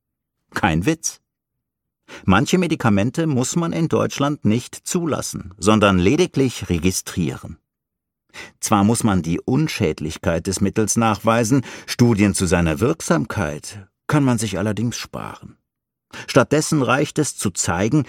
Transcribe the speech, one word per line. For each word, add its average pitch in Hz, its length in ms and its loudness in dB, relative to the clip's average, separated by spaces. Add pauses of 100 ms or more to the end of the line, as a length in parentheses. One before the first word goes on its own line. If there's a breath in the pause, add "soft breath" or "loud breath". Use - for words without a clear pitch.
(520)
Kein 85 340 0
Witz. - 340 -4 (1040 loud breath)
Manche 113 340 4
Medikamente 143 680 0
muss 127 280 -2
man 170 180 -2
in 165 160 0
Deutschland 131 560 -2
nicht 110 300 0
zulassen, 120 840 -6
sondern 101 420 4
lediglich 135 680 0
registrieren. 85 880 -4 (1000 loud breath)
Zwar 101 240 2
muss 113 220 2
man 98 180 2
die 82 180 -2
Unschädlichkeit 85 1080 -2
des 92 120 -2
Mittels 101 360 0
nachweisen, 113 680 2 (220 loud breath)
Studien 104 480 4
zu 95 120 -2
seiner 82 340 2
Wirksamkeit 107 1040 -2 (200)
kann 151 160 2
man 127 140 2
sich 107 220 -4
allerdings 107 400 -2
sparen. - 580 -14 (680 loud breath)
Stattdessen 147 560 2
reicht 131 360 0
es - 180 -2
zu - 140 -4
zeigen, 107 580 0